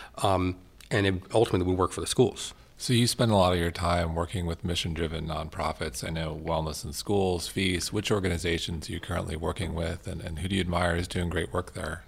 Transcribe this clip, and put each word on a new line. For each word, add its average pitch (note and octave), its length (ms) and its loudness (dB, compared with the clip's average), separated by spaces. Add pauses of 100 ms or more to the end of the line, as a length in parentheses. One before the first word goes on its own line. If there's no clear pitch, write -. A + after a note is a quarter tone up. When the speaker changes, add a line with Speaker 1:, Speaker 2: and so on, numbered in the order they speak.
(240)
Speaker 1:
um, F#2 320 4 (380)
and G2+ 160 4
it F#2 140 0 (120)
ultimately A2 320 4
would F#2 100 4
work F2+ 140 2
for - 100 -8
the F2 60 -4
schools. - 480 2 (260)
Speaker 2:
So - 120 -2
you A#2+ 160 4
spend A2+ 240 2
a - 20 6
lot F#2 180 6
of F2+ 60 4
your E2+ 140 2
time F2 420 0
working E2+ 320 -2
with E2 180 -4
mission-driven E2 640 -2
nonprofits. D#2 800 -4
I E2 40 -4
know D#2+ 300 -4
Wellness D#2+ 440 -2
in D#2+ 80 -8
Schools, F#2 560 0
Feast. F#2 440 0
Which G#2+ 200 0
organizations E2+ 760 0
are - 40 -8
you F2 80 -6
currently F2 340 -4
working D#2+ 400 -2
with, E2 320 -4
and, E2 140 -8
and E2 180 -8
who E2 80 -4
do F#2+ 80 0
you F#2+ 60 4
admire F2 340 2
is F2 140 -2
doing F2 200 -2
great E2 240 -2
work F2+ 220 -4
there? E2 340 -8